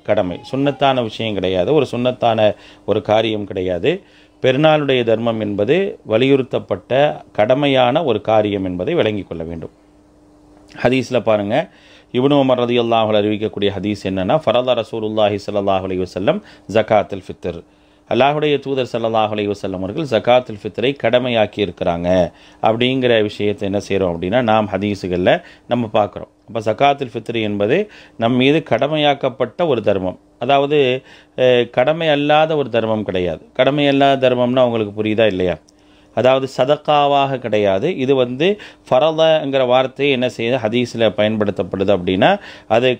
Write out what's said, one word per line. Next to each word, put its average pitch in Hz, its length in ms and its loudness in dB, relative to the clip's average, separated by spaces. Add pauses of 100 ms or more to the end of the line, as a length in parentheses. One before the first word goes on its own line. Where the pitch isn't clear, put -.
கடமை, 101 360 -2 (120)
சுன்னத்தான 135 500 0
விஷயம் 110 320 -6
கிடையாது, 92 400 0
ஒரு 143 180 2
சுன்னத்தான 117 640 0 (300)
ஒரு 101 160 0
காரியம் 107 440 0
கிடையாது. 95 580 -2 (380)
பெருநாளுடைய 139 640 2
தர்மம் 113 360 0
என்பது 107 680 -2
வலியுறுத்தப்பட்ட 127 1160 0 (140)
கடமையான 131 680 2
ஒரு 107 160 0
காரியம் 104 440 0
என்பதை 92 280 -6
விளங்கிக் 110 340 -2
கொள்ள 82 160 -10
வேண்டும். 82 260 -12 (1120)
ஹதீஸ்ல 123 380 0
பாருங்க, 107 500 0 (420)
இப்னு 120 60 -4
உமர் 131 420 2
ரலியல்லாஹு 117 500 2
அன்ஹு 107 60 2
அறிவிக்கக்கூடிய 104 640 0
ஹதீஸ் 101 240 -4
என்னன்னா, 95 340 -2
"ஃபரத 127 360 0
ரசூலுல்லாஹி 107 680 -2 (120)
ஸல்லல்லாஹு 98 340 -2
அலைஹி 92 280 -4
வஸல்லம் 135 280 -2 (320)
ஜகாத்துல் 104 500 0
ஃபித்ர்." 85 400 -10 (460)
அல்லாஹ்வுடைய 143 500 0
தூதர் 135 320 -4
ஸல்லல்லாஹு 113 440 -2
அலைஹி 104 160 -2
வஸல்லம் 98 220 -8
அவர்கள் 95 320 -6
ஜகாத்துல் 120 580 0
ஃபித்ரை 110 400 -4
கடமையாக்கி 113 640 0
இருக்கிறாங்க 87 640 0 (300)
அப்படிங்கிற 120 600 2
விஷயத்தை 104 500 -4
என்ன 101 180 -2
செய்றோம் 95 220 0
அப்படின்னா, 92 300 -2
நாம் 110 300 2
ஹதீஸுகள்ல 98 720 -2 (240)
நம்ம 120 260 -2
பார்க்குறோம். 104 340 -2 (200)
அப்ப 113 120 -8
ஜகாத்துல் 131 540 0
ஃபித்ர் 113 280 -6
என்பது 107 500 -2 (260)
நம் 117 180 0
மீது 143 340 4
கடமையாக்கப்பட்ட 139 1000 -2
ஒரு 123 140 0
தர்மம். 95 380 -2 (200)
அதாவது, 139 640 2 (340)
அஹ், 123 320 4
கடமை 160 380 0
அல்லாத 151 480 2
ஒரு 139 140 -2
தர்மம் 110 340 0
கிடையாது. 90 500 -4
கடமை 143 340 2
அல்லாத 139 420 4
தர்மம்னா 123 300 2
உங்களுக்கு 110 440 0
புரியுதா 107 220 2
இல்லையா? 90 320 0 (580)
அதாவது 131 320 2 (100)
சதக்காவாக 143 840 0
கிடையாது. 107 580 0
இது 135 180 0
வந்து 131 440 0 (300)
ஃபரதங்கிற 151 800 2
வார்த்தை 131 440 2
என்ன 127 160 0
செய்யுது, 117 300 -2
ஹதீஸ்ல 117 520 0
பயன்படுத்தப்படுது 101 920 0
அப்படின்னா, 101 400 0 (280)
அது 123 320 2